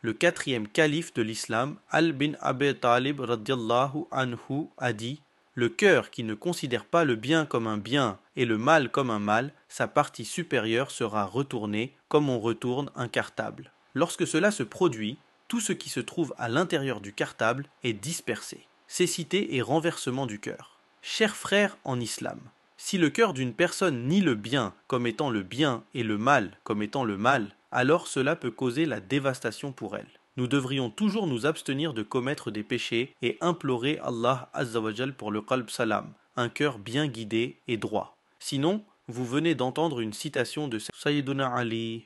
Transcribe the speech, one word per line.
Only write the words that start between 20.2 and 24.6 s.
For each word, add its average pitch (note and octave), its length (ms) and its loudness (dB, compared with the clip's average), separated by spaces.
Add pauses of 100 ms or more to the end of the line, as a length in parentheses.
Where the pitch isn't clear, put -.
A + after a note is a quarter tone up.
du G#2 120 -8
cœur. - 400 -12 (240)
Chers G#3 320 0
frères G3+ 500 2
en B2+ 140 0
islam, - 400 -6 (380)
si - 220 -2
le D#3 120 6
cœur A3 220 4
d'une B2+ 220 -2
personne D#3+ 520 2
nie F3+ 140 6
le D#3 140 4
bien A2 400 0 (120)